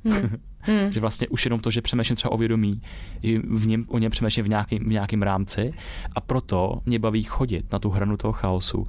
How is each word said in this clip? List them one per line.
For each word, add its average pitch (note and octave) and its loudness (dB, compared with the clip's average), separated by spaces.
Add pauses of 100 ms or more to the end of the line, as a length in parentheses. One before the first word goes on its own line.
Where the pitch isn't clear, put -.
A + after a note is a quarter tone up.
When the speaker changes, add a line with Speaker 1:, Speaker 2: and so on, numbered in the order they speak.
Speaker 1:
Hmm. G3+ 0
Speaker 2:
<laughs> - -12 (120)
Speaker 1:
Hmm. G3+ 2
Speaker 2:
Že A2 -2
vlastně A2 -2
už - 0
jenom A#2 2
to, A#2 0
že A2+ 0
přemýšlím A#2+ 0
třeba A#2+ 0
o - 0
vědomí, A2+ 2 (400)
i A2 2
v A2 0
něm, A2+ 2
o A#2 0
něm A2+ 2
přemýšlím A2 0
v G2+ -2
nějakým, G#2 0
v - -2
nějakým G#2+ 2
rámci G2+ 0 (420)
a A#2+ -4
proto G#2 0
mě A#2+ 2
baví A2 2
chodit A2 -2
na G#2 0
tu G#2+ 0
hranu G2+ 2
toho A2 0
chaosu, F#2 -2